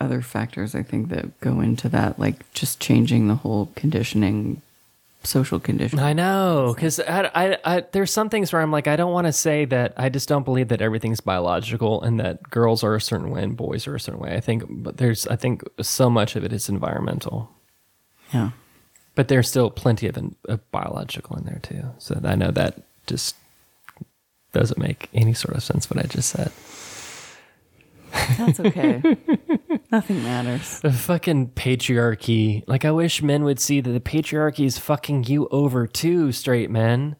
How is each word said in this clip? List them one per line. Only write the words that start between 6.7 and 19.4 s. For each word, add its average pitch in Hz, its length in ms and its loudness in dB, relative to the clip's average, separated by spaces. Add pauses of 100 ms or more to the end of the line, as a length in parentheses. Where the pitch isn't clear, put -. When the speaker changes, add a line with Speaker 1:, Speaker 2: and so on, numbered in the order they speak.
Speaker 2:
'cause 160 240 0
I, 180 340 0
I, 185 300 2
I, 175 260 0
there's 196 200 0
some 220 180 0
things 208 240 0
where 165 80 2
I'm 156 100 0
like, 151 160 0
I 147 80 4
don't 175 160 2
wanna 175 220 2
say 151 320 2
that, 123 320 0
I 131 120 0
just 131 200 -2
don't 143 160 2
believe 131 240 2
that 113 120 0
everything's 110 400 0
biological 101 800 0
and 113 180 0
that 90 300 -4
girls 117 340 4
are 107 120 2
a 107 60 -2
certain - 280 -2
way 120 140 -4
and 107 140 -2
boys - 300 -6
are 143 80 -8
a - 40 -8
certain - 220 -10
way. - 140 -6
I - 40 -2
think, 113 300 -2
but - 280 -10
there's, 120 300 0
I 117 80 0
think 123 280 -2 (180)
so - 280 2
much 113 260 2
of 110 80 -2
it 101 100 -4
is 101 160 -6
environmental. - 800 -4 (840)
Speaker 1:
Yeah. 117 180 0 (640)
Speaker 2:
But 127 120 2
there's 127 220 6